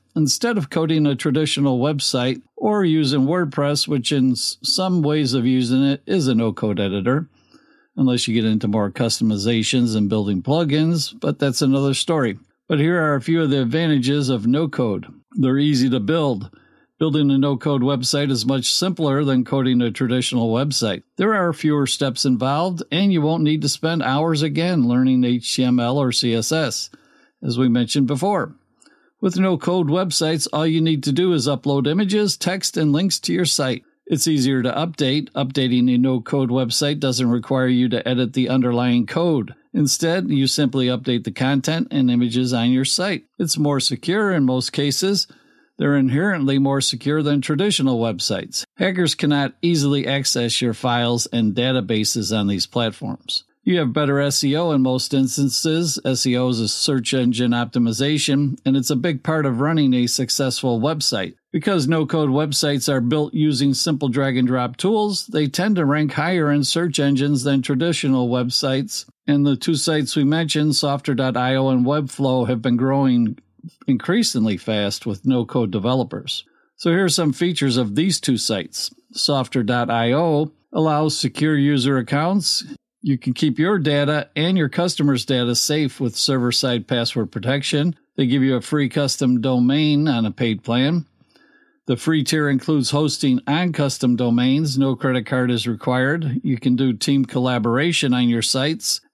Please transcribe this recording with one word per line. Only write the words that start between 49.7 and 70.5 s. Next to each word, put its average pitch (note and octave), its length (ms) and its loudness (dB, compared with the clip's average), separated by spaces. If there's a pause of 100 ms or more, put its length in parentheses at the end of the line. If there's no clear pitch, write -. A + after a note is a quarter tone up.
access B2 540 -2
your A#2+ 140 0
files A#2+ 500 0
and A2 300 0
databases A2 840 0
on G2+ 100 0
these G2 180 -2
platforms. - 800 -6 (240)
You F3+ 100 2
have D#3 140 0
better C#3+ 280 0
S C#3+ 240 0
E C#3 120 0
O E3 140 0
in C#3+ 100 2
most B2+ 320 0
instances. C#3+ 920 0
S C3 200 -2
E B2+ 120 0
O B2+ 140 0
is A#2 100 -2
a G#2+ 80 -2
search - 440 -2
engine B2 380 2
optimization, C3 1160 0
and C3+ 120 2
it's C3+ 140 0
a C#3+ 60 0
big C#3 280 -2
part D#3+ 200 0
of B2+ 140 -2
running D3 340 2
a B2 140 2
successful B2 760 -2
website. B2 540 -4 (160)
Because D#3+ 380 0
no-code D#3 420 0
websites C#3+ 580 0
are C3+ 120 2
built D3 340 0
using C#3+ 400 2
simple D3 340 -2
drag-and-drop B2+ 680 0
tools, G#3 500 0
they D3+ 220 -2
tend G3 260 0
to F3 100 2
rank D3 280 0
higher D#3 400 0
in D3 100 2
search E3 380 -2
engines C#3+ 420 2
than C#3 180 2
traditional C3+ 680 0
websites. B2 760 -2 (220)
And C#3+ 180 4
the C#3 120 2
two E3 180 0
sites D3+ 400 -2
we D3+ 80 2
mentioned, D3+ 480 0